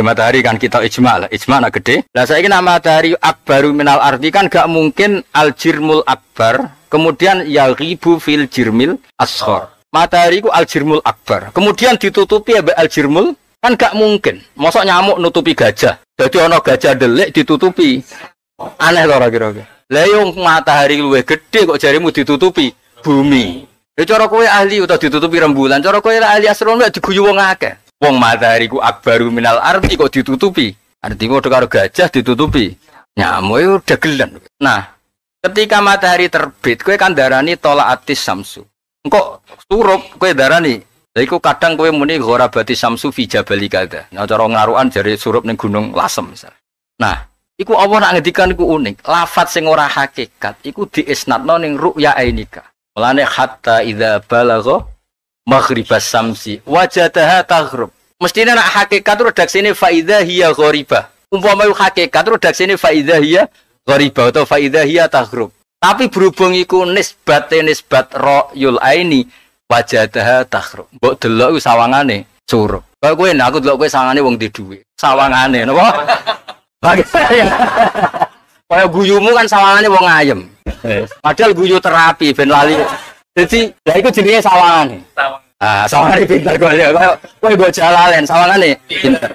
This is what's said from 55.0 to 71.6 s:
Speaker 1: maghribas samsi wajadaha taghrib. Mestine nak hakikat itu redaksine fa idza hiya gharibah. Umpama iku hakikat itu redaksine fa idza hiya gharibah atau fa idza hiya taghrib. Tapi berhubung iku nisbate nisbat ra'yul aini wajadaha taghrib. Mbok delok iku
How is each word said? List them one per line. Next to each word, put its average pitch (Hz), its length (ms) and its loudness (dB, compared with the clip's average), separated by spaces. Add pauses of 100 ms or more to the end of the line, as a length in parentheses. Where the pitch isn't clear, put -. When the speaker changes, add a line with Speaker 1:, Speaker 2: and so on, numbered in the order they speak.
Speaker 1:
maghribas 120 560 0
samsi 113 640 -6
wajadaha 175 800 0
taghrib. 135 400 -2 (320)
Mestine 220 320 -2
nak 226 160 2
hakikat 202 480 0
itu 220 160 -2
redaksine 196 400 0
fa 175 240 0
idza 170 240 2
hiya 175 320 0
gharibah. 147 560 0 (240)
Umpama 202 400 0
iku - 80 -2
hakikat 185 480 0
itu 220 80 0
redaksine 185 400 -2
fa 165 160 0
idza 143 320 0
hiya 170 240 2 (400)
gharibah 139 480 0
atau 151 80 2
fa 147 160 0
idza 147 240 0
hiya 156 240 2
taghrib. 120 480 -4 (240)
Tapi 214 320 0
berhubung 185 400 0
iku 185 320 0
nisbate 160 800 -2
nisbat 143 480 -2
ra'yul 135 720 0
aini 147 400 2 (480)
wajadaha 117 800 0
taghrib. - 480 -10
Mbok 131 160 0
delok 117 400 0
iku 147 80 -2